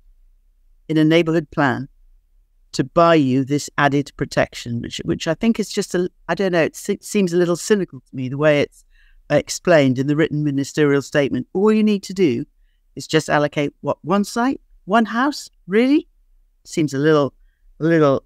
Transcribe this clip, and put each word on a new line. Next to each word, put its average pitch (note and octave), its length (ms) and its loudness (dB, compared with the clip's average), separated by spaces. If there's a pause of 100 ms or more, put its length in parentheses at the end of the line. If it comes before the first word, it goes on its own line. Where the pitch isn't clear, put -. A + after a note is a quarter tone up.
(880)
in D#3 80 0
a D#3 80 4
neighbourhood E3 460 2
plan C3 380 -2 (840)
to C#3+ 140 -4
buy E3+ 300 4
you C3+ 300 2
this C#3 340 -4
added C#3+ 400 0
protection, - 640 -4
which, - 220 -12
which - 220 -6
I E3 60 -2
think A3+ 260 0
is G#3 120 -4
just - 240 -6
a, F3+ 160 -2 (180)
I F3 60 -2
don't F#3+ 180 -2
know, E3+ 100 2
it - 140 -2
se-, - 240 -4
seems F#3+ 320 0
a F3 60 0
little F3 180 2
cynical F#3 440 -2
to - 160 -18
me, B2+ 120 -6
the C#3 80 -8
way D3 240 2
it's, - 240 -6 (460)
uh, D3 60 2
explained C#3 600 2
in C3+ 80 -2
the D3 100 -2
written D3+ 280 -2
ministerial C#3 560 0
statement. C3 540 -2
All G#3+ 180 2
you A3 100 2
need G#3 220 0
to F#3+ 100 -14
do D3 300 0 (500)
is C#3 120 -14
just - 240 0
allocate, D3 500 -2
what, C#3 220 -4
one G3 200 0
site, A#3+ 380 -4 (240)
one G#3+ 220 0
house? B3 440 -4 (160)
Really? B3+ 420 0 (560)
Seems D3+ 280 -4
a C3+ 60 -4
little, D3 340 2 (480)
a D3 40 -6
little, D3+ 420 2